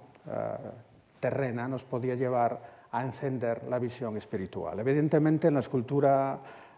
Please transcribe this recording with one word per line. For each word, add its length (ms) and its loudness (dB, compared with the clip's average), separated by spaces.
eh, 280 -4
terrena 500 -2
nos 160 -6
podía 320 -2
llevar 440 2
a 100 0
encender 640 -4
la 140 -2
visión 400 -4
espiritual. 600 -6
Evidentemente, 680 4
en 60 6
la 60 2
escultura, 800 2